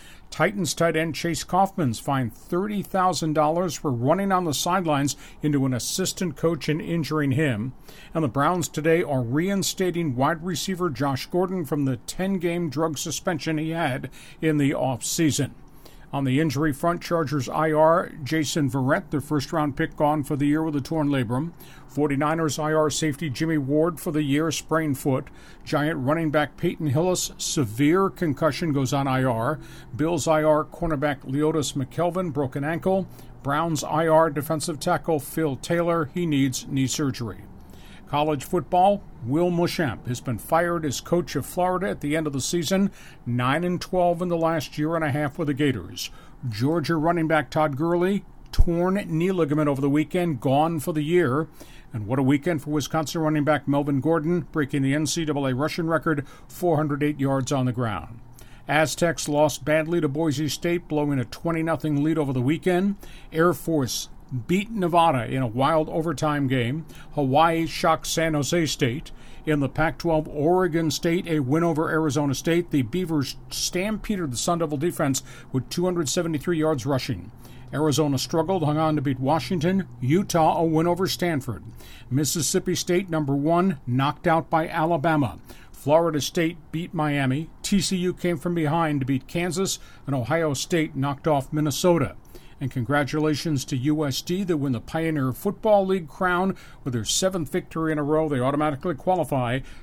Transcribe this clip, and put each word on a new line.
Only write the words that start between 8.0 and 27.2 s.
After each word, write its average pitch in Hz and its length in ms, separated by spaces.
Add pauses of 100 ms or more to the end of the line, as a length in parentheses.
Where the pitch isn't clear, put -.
And 165 100
the 147 60
Browns 147 400
today 160 340
are 131 200
reinstating 170 920
wide 151 280
receiver 180 460
Josh 135 340
Gordon 180 400
from 147 220
the 131 100
ten-game 175 720
drug 156 300
suspension 156 580
he 160 140
had 151 400 (320)
in 156 160
the 139 140
offseason. 135 800 (580)
On 139 140
the 131 160
injury 151 320
front, 170 300
Chargers 151 480
I 156 200
R, 160 420 (120)
Jason 147 460
Verrett, 139 400
their 147 100
first-round 151 560
pick, 160 180
gone 151 300
for 151 120
the 143 100
year 151 160
with 160 120
a 143 60
torn 143 300
labrum. 135 420 (340)
Forty-niners 147 720
I 151 140
R 156 160
safety 156 400
Jimmy 160 300
Ward 151 420
for 185 100
the 151 120
year, 151 280
sprained 156 460
foot. 135 320 (380)
Giant 151 320
running 151 320
back 147 260
Peyton 170 300
Hillis, 170 500